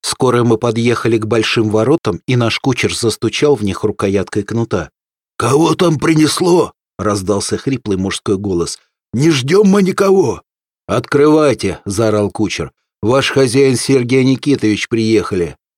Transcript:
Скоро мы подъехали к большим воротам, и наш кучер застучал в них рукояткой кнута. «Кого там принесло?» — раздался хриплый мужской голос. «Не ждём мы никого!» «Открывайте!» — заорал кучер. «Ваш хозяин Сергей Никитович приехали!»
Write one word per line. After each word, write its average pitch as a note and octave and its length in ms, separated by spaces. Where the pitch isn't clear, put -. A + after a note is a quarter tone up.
Скоро A#2+ 420
мы A2+ 140
подъехали A#2 600
к A2 80
большим A2 440
воротам, A2 580
и B2+ 80
наш A#2 240
кучер A#2+ 360
застучал A#2+ 600
в G#2 80
них F#2+ 200
рукояткой G2+ 600
кнута. A2 460
«Кого D3+ 380
там E3 220
принесло?» — E3 760
раздался G2+ 600
хриплый B2+ 400
мужской F#2+ 400
голос. F#2 420
«Не C#3+ 180
ждём D#3 360
мы G3 160
никого!» F#3+ 580
«Открывайте!» — C#3+ 960
заорал G#2 460
кучер. F2 400
«Ваш C3 280
хозяин C3+ 460
Сергей B2+ 480
Никитович B2 640
приехали!» A2 680